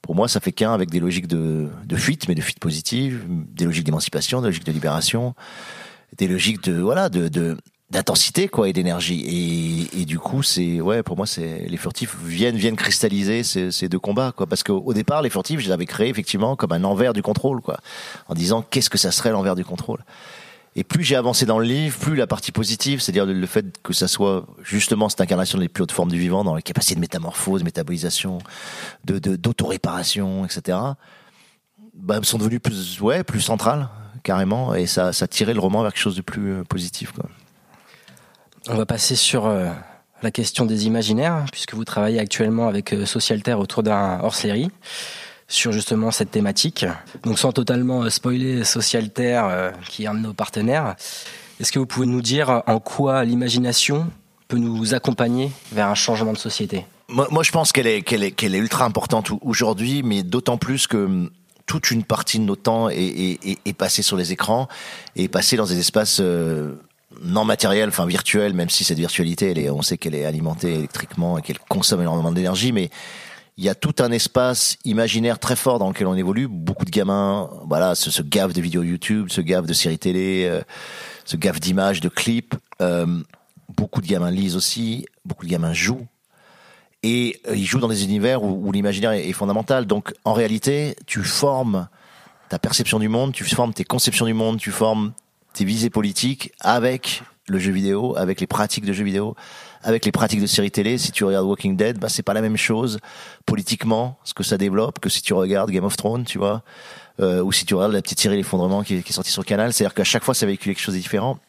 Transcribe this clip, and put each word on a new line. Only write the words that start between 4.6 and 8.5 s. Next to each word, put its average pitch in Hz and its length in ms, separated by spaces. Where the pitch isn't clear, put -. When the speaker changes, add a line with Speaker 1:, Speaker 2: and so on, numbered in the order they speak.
Speaker 1:
de 80 60
libération, 80 640
des 98 80
logiques 92 380
de, 87 160
voilà, 160 280
de, 87 200
de, 82 280
d'intensité, - 600
quoi, 104 200